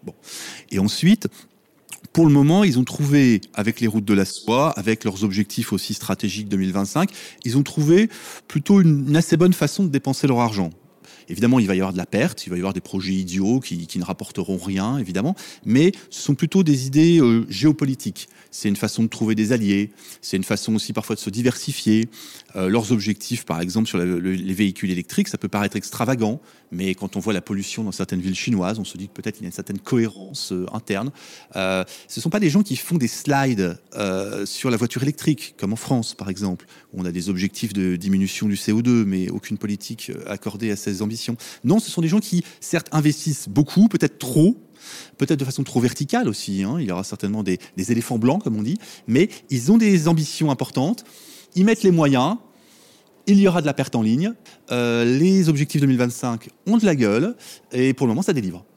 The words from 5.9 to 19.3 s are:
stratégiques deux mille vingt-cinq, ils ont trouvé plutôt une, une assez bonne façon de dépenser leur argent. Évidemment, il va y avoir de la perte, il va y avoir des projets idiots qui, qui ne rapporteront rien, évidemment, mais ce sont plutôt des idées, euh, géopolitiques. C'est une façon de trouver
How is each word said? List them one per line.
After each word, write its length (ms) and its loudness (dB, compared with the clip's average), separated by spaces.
stratégiques 560 -6
deux 80 -2
mille 160 0
vingt-cinq, 380 -2
ils 140 0
ont 40 4
trouvé 460 4
plutôt 320 4
une, 280 4
une 80 4
assez 200 2
bonne 160 6
façon 320 0
de 40 0
dépenser 380 -2
leur 120 4
argent. 320 0
Évidemment, 300 2
il 80 4
va 80 0
y 60 2
avoir 140 -2
de 40 -4
la 60 -4
perte, 420 -2
il 40 -12
va 60 -4
y 20 -4
avoir 160 -4
des 80 -6
projets 320 -4
idiots 440 0
qui, 280 -8
qui 120 -8
ne 60 -4
rapporteront 540 -8
rien, 400 -4
évidemment, 360 -4
mais 280 4
ce 100 -14
sont 140 0
plutôt 280 2
des 240 2
idées, 320 6
euh, 300 4
géopolitiques. 800 0
C'est 180 -4
une 80 0
façon 260 -2
de 60 2
trouver 260 -2